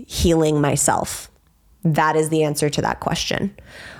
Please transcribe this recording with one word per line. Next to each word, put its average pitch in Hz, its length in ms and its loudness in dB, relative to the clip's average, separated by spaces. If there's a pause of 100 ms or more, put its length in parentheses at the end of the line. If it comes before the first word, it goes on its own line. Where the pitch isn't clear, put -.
healing 156 540 2
myself. - 680 -2 (540)
That 156 320 2
is 156 140 2
the 156 140 2
answer 147 280 0
to - 100 -4
that - 200 -2
question. - 540 -4 (440)